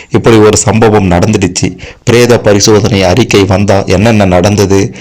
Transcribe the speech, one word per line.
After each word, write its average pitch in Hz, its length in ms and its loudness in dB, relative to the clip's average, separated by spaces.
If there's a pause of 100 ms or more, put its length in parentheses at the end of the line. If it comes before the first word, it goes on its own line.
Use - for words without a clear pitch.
இப்படி 113 280 0
ஒரு 107 200 4
சம்பவம் 107 540 0
நடந்துடுச்சு. 90 560 -2 (360)
பிரேத 120 360 2
பரிசோதனை 104 640 0
அறிக்கை 98 420 0
வந்தா 98 400 0
என்னென்ன 104 400 0
நடந்தது 98 540 0 (220)